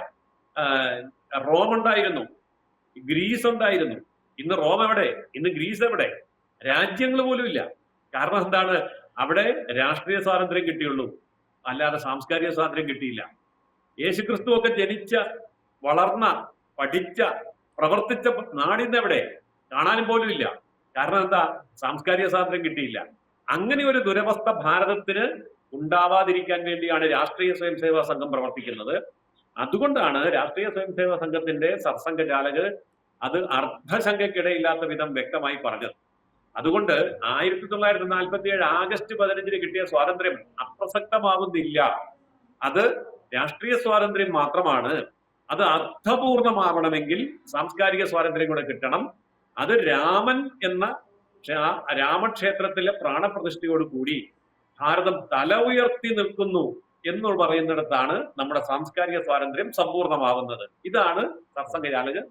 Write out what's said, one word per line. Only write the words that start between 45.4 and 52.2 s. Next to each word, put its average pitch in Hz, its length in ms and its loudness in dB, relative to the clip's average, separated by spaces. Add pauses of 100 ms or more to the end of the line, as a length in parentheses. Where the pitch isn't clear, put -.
അത് 160 120 0
അർത്ഥപൂർണമാവണമെങ്കിൽ 196 1900 2
സാംസ്കാരിക 190 560 0
സ്വാതന്ത്ര്യം 160 440 0
കൂടെ 151 140 -2
കിട്ടണം. 135 600 -4 (360)
അത് 170 300 2
രാമൻ 208 640 2 (140)
എന്ന 190 320 0 (460)
ക്ഷ-, 151 560 -2
രാമക്ഷേത്രത്തിലെ 190 920 0